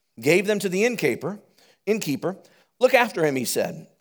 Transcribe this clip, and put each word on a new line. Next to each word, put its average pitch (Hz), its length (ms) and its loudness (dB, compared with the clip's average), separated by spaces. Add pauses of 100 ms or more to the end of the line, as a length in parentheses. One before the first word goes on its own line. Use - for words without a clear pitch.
(200)
gave 170 260 4
them 208 120 0
to 196 100 -4
the 185 160 0
innkeeper, 180 560 -2 (460)
innkeeper. 180 500 -2 (420)
"Look 254 140 4
after 233 320 2
him," 143 120 2
he 120 100 -4
said, 87 400 -4 (140)